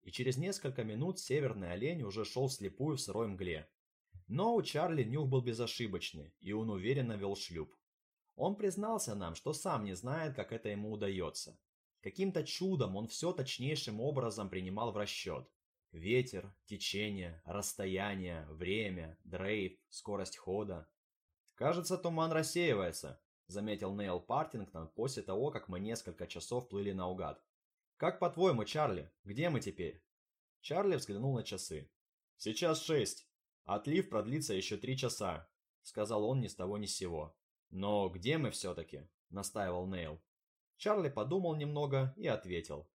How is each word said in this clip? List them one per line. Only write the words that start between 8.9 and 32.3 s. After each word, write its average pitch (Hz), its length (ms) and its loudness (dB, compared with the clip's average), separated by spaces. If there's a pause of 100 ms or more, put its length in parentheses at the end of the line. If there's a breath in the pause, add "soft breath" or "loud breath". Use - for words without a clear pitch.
нам, 87 200 -4
что - 180 -4
сам 147 320 0
не 98 100 -2
знает, 135 400 -2
как 101 180 -4
это 113 160 -4
ему 104 240 -2
удается. 98 640 -2 (420)
Каким-то 185 440 0
чудом 139 520 2
он 113 120 -2
все 170 240 -2
точнейшим 127 680 -2
образом 117 480 0
принимал 95 440 -2
в 98 40 -2
расчет. 90 520 -2 (440)
Ветер, 98 600 0 (100)
течение, 98 800 -4
расстояние, 95 1040 -2
время, 90 760 -2
дрейф, 95 540 -2 (100)
скорость - 480 -4
хода. 95 520 -2 (640)
«Кажется, 170 440 2
туман 165 340 2
рассеивается», 127 880 2 (320)
заметил 101 420 -2
Нейл 98 240 0
Партингтон 104 720 -2
после 123 340 -2
того, 110 280 0
как - 180 -8
мы 90 100 -4
несколько 98 480 -4
часов 123 420 -4
плыли 98 240 -2
наугад. 92 480 -2 (560)
«Как 180 220 2
по-твоему, 170 460 6
Чарли, 104 480 2 (100)
где 117 280 0
мы 127 100 2
теперь?» - 420 -4 (580)
Чарли 180 360 4
взглянул 127 400 0
на 107 80 -2
часы. 78 460 -6 (460)